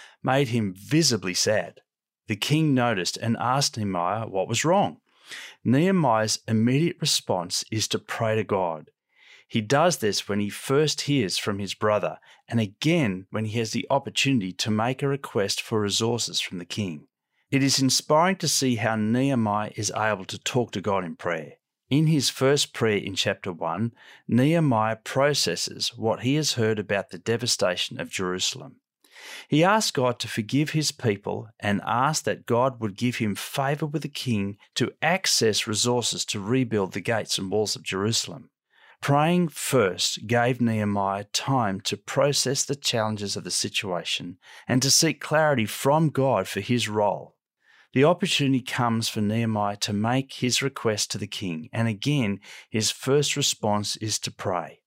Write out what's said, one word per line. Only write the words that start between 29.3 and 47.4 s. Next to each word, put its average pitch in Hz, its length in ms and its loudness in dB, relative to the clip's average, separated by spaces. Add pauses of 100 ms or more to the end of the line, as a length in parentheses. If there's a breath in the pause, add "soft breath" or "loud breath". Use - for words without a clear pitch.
He 151 160 4
asks 214 280 4
God 123 300 0
to 113 80 -8
forgive 127 420 0
his 156 200 0
people 107 600 -2 (100)
and 101 260 0
asks 131 360 2
that 92 240 -4
God 120 340 2
would 104 160 -4
give 123 200 0
him 107 180 0
favor 143 500 -4
with 151 160 -4
the 151 80 -8
king 101 480 -4 (180 soft breath)
to - 280 -2
access 151 640 2
resources 113 600 0
to 107 140 -6
rebuild 110 540 0
the 104 80 -6
gates 107 340 -2
and 98 140 -6
walls 104 260 0
of 90 60 -14
Jerusalem. 95 680 -2 (540 soft breath)
Praying 160 460 4
first - 800 0
gave 120 360 2
Nehemiah 101 600 0
time 110 580 -2
to - 160 -6
process 139 640 0
the 143 100 -4
challenges 107 600 -2
of 90 80 -8
the 90 60 -8
situation - 880 -4 (280 loud breath)
and 127 140 2
to 135 100 2
seek - 300 4
clarity 151 460 2
from 151 420 2
God 123 400 2
for - 120 -4
his 110 280 0
role. 104 480 0 (580 soft breath)